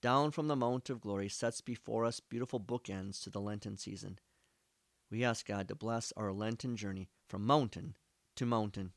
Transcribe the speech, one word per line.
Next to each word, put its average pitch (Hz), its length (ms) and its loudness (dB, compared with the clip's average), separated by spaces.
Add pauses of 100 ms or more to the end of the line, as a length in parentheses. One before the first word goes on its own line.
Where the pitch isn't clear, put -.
Down 135 300 6
from 151 160 0
the 151 80 4
Mount 123 340 2
of 123 100 -2
Glory 101 300 0
sets - 320 -2
before 113 440 0
us - 140 0
beautiful 123 400 -4
bookends 98 640 -4
to - 60 -8
the 101 100 -4
Lenten 101 380 -4
season. 101 420 -8 (920)
We 113 140 0
ask 117 220 2
God 101 220 0
to - 80 -4
bless 113 380 -2
our 104 200 -2
Lenten 113 420 -2
journey 95 340 -6 (180)
from 101 180 -4
mountain 131 500 2 (400)
to 127 100 0
mountain. 104 520 0